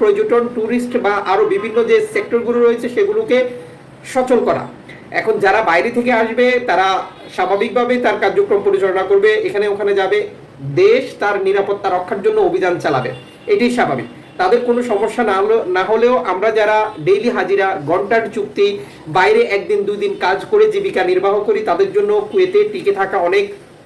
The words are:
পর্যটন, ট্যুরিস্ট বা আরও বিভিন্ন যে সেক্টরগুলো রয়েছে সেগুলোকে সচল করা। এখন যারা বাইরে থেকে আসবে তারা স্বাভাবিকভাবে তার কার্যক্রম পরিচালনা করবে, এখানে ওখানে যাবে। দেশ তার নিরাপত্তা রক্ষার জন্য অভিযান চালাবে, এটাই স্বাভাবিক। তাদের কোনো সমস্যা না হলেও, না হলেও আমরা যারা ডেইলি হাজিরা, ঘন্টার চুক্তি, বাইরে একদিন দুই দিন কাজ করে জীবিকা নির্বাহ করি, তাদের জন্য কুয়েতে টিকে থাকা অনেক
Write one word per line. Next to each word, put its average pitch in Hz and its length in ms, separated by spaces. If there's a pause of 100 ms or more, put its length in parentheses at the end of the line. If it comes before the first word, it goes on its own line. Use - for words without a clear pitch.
পর্যটন, 220 480
ট্যুরিস্ট 240 480
বা 196 140
আরও 202 340
বিভিন্ন 220 400
যে 220 280
সেক্টরগুলো 233 480
রয়েছে 240 280
সেগুলোকে 220 560 (600)
সচল 247 400
করা। - 240 (420)
এখন 208 280
যারা 196 240
বাইরে 175 280
থেকে 240 220
আসবে 240 380 (160)
তারা 185 400 (280)
স্বাভাবিকভাবে 233 640
তার 233 240
কার্যক্রম 196 440
পরিচালনা 190 380
করবে, 202 320
এখানে 202 340
ওখানে 202 260
যাবে। 196 320 (500)
দেশ 220 440
তার 202 220
নিরাপত্তা 196 460
রক্ষার 185 340
জন্য 214 180
অভিযান 180 380
চালাবে, 135 320 (360)
এটাই 226 240
স্বাভাবিক। 139 340 (320)
তাদের 220 240
কোনো 240 220
সমস্যা 214 420
না 190 80
হলেও, 208 320
না 180 200
হলেও 226 320
আমরা 208 340
যারা 214 400 (100)
ডেইলি 208 300
হাজিরা, 190 560
ঘন্টার 202 480
চুক্তি, 202 440 (300)
বাইরে 196 320
একদিন 202 420
দুই 202 140
দিন 196 240
কাজ 196 240
করে 214 280
জীবিকা 196 320
নির্বাহ 185 360
করি, 208 200
তাদের 190 320
জন্য 208 400
কুয়েতে 202 400
টিকে 190 200
থাকা 190 260
অনেক 196 340 (340)